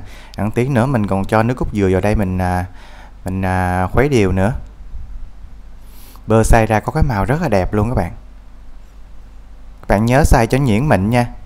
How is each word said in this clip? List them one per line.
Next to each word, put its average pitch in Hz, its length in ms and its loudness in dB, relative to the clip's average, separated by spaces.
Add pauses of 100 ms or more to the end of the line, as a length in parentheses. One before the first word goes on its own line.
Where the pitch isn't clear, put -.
(360)
Ăn 101 160 -4
tí 120 160 0
nữa 127 180 2
mình 120 220 0
còn 98 180 -2
cho 110 180 2
nước 120 100 0
cốt - 200 -4
dừa 98 180 2
vào 92 100 2
đây, 104 140 2
mình, 95 220 0
à, 90 280 0 (600)
mình, 95 200 -4
à, 92 420 0
khuấy 127 220 2
đều 104 220 4
nữa. 95 220 2 (1700)
Bơ 110 160 4
xay 113 220 6
ra 107 140 2
có 120 120 -4
cái 156 120 2
màu 107 220 2
rất 139 160 0
là 170 60 -2
đẹp 95 260 0
luôn 107 160 0
các 127 60 -2
bạn. 87 160 -2 (1700)
Các - 60 -10
bạn 107 180 2
nhớ 123 180 4
xay 117 240 6
cho 127 100 2
nhuyễn 135 320 2
mịn 101 200 2
nha. 120 180 2 (180)